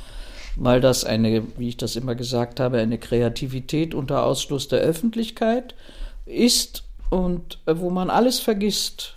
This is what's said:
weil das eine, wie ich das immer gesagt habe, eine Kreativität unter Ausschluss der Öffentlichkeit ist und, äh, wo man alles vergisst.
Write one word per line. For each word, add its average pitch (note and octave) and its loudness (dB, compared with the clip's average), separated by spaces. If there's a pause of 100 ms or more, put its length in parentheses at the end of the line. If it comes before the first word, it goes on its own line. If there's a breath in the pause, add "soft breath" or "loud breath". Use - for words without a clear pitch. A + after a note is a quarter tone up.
(560 loud breath)
weil B2 4
das B2+ 4
eine, A2 4 (120)
wie A#2+ -4
ich A#2 -6
das A#2 -4
immer B2 -2
gesagt A#2+ -2
habe, B2+ 2
eine A2+ 2
Kreativität C3 0
unter C3+ 0
Ausschluss C3+ 0
der - 2
Öffentlichkeit A3+ 0 (500 soft breath)
ist - 2 (280)
und, F3+ 0
äh, D#3+ 4
wo F3+ -2
man F#3 0
alles B3 4
vergisst. - -2